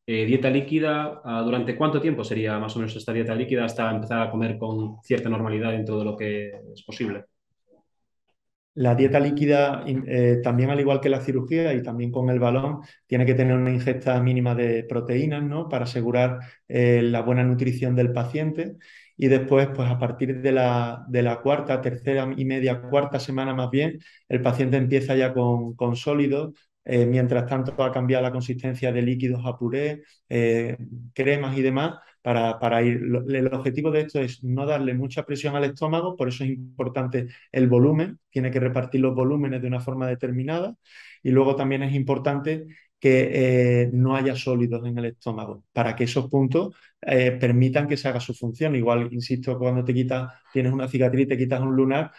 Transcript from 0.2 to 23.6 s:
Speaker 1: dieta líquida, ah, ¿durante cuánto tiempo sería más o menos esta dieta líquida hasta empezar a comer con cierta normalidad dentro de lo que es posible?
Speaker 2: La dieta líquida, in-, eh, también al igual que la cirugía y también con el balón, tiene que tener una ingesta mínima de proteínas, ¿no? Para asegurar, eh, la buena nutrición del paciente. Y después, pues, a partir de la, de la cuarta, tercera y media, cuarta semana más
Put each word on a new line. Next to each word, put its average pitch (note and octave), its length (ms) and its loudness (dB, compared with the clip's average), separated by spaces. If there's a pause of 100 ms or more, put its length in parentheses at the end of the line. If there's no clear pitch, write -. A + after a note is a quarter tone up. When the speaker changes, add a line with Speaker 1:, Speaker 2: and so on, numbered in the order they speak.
Speaker 1:
dieta C3 240 2
líquida, D3+ 720 -2
ah, A2+ 220 -4
¿durante A#2+ 320 -2
cuánto D3 240 0
tiempo C#3+ 220 -2
sería G#2+ 340 -4
más G#2+ 180 -6
o A#2+ 40 -4
menos A2 160 -6
esta A2 180 -8
dieta A2+ 220 -2
líquida A#2+ 300 -2
hasta A2+ 260 -2
empezar A2 360 -4
a A2 40 -8
comer A2+ 260 -2
con A2 460 -6
cierta A#2+ 260 -2
normalidad A2 440 -2
dentro G#2+ 260 -4
de G#2+ 60 -4
lo G#2 120 -6
que G#2 360 -6 (200)
es - 100 -20
posible? G#2 420 -8 (1500)
Speaker 2:
La B2 200 4
dieta C3+ 240 4
líquida, C#3+ 640 2
in-, C3 220 -4
eh, B2 360 4
también B2+ 280 2
al C#3+ 80 0
igual C#3 200 2
que C#3 100 0
la C3+ 120 0
cirugía C#3 540 0
y B2 80 -2
también A#2+ 280 -4
con B2+ 200 0
el B2 80 2
balón, C3+ 420 0 (240)
tiene B2 220 2
que B2+ 80 4
tener B2+ 200 4
una B2+ 160 2
ingesta B2+ 520 0
mínima B2 320 2
de A#2 280 0
proteínas, B2 600 -2
¿no? D3+ 260 -4
Para B2 140 -2
asegurar, B2 560 0 (280)
eh, A#2+ 360 6
la A#2 180 2
buena B2 220 2
nutrición B2 520 0
del B2 160 4
paciente. D#3 680 -4 (380)
Y C3+ 120 0
después, C3+ 480 4
pues, B2+ 120 0
a B2 120 0
partir B2+ 420 -2
de C3+ 100 2
la, A#2+ 560 0
de B2 140 0
la A#2+ 180 0
cuarta, C#3+ 420 0
tercera C3 540 -2
y C3+ 100 -2
media, C3 360 0
cuarta C#3 380 0
semana C3 340 -4
más B2+ 160 -2